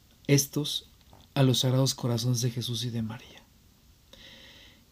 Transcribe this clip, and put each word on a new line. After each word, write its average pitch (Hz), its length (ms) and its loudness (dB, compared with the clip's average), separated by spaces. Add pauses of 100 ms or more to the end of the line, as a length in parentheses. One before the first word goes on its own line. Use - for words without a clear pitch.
(280)
estos 143 640 0 (440)
a 139 100 4
los 131 160 4
sagrados 131 360 2
corazones 120 460 -2
de 123 100 -2
Jesús 120 340 -6
y 123 40 -4
de 117 120 -4
María. 113 420 -10 (1500)